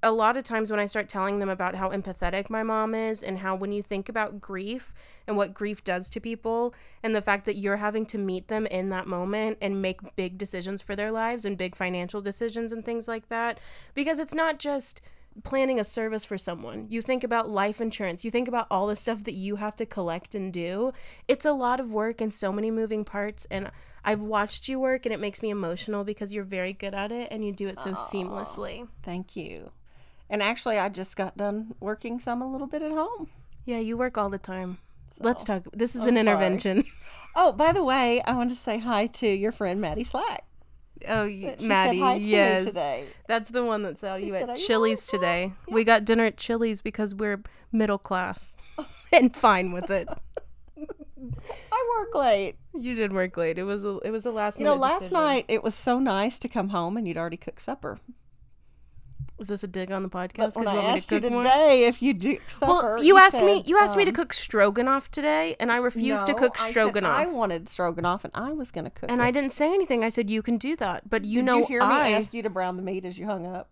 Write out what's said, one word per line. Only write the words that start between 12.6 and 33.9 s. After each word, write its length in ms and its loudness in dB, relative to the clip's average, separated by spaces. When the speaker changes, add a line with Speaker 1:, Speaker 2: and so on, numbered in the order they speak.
Speaker 1:
and 100 -10
things 240 -6
like 220 -8
that, 280 -4
because 260 0
it's 140 -6
not 260 0
just 400 -4
planning 380 2
a 20 2
service 400 -4
for 140 -8
someone. 520 -8
You 120 -4
think 200 0
about 280 0
life 320 0
insurance. 420 -4
You 80 -6
think 160 0
about 240 -2
all 160 2
the 80 -2
stuff 300 -4
that 80 -8
you 240 -6
have 180 -6
to 100 -4
collect 480 -6
and 200 -6
do. 400 -4
It's 160 4
a 80 4
lot 300 2
of 120 -6
work 280 -2
and 120 -2
so 200 -2
many 180 -2
moving 320 -2
parts. 480 -8
And 180 -6
I've 160 0
watched 480 -2
you 100 -2
work, 260 0
and 60 -2
it 80 -4
makes 240 -6
me 60 -2
emotional 560 -4
because 280 -8
you're 120 -6
very 260 -4
good 220 -10
at 180 -4
it 200 -6
and 140 -6
you 60 -4
do 160 -6
it 140 -10
so 100 -6
Speaker 2:
Aw, 40 -4
Speaker 1:
seamlessly. 920 -8
Speaker 2:
thank 320 -10
you. 360 -12
And 120 -2
actually, 380 0
I 80 0
just 300 -8
got 180 -4
done 460 -4
working 400 -6
some 200 -4
a 80 -6
little 180 -8
bit 140 -6
at 120 -4
home. 340 -4
Speaker 1:
Yeah, 140 -4
you 180 -4